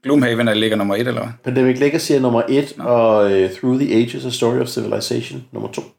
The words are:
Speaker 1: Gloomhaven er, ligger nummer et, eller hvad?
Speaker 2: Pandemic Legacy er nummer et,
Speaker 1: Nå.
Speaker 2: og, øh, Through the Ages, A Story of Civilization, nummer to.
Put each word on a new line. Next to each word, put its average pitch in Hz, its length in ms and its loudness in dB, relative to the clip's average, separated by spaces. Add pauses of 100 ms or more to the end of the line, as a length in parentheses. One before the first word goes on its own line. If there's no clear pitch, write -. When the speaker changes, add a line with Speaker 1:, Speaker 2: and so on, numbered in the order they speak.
Speaker 1:
Gloomhaven 123 460 2
er, 107 60 2
ligger 110 220 0
nummer 101 180 -2
et, 120 140 -2
eller 123 40 -4 (100)
hvad? 117 100 -8 (120)
Speaker 2:
Pandemic 127 360 2
Legacy 143 320 0
er 143 80 4
nummer 120 280 2
et, 139 280 0
Speaker 1:
Nå. - 80 -12
Speaker 2:
og, 110 480 4
øh, 95 180 4
Through 127 300 -2
the 139 160 0
Ages, 123 280 0
A 127 60 -6
Story 120 300 0
of - 80 -4
Civilization, 120 840 -6
nummer 110 200 -10
to. - 100 -10 (160)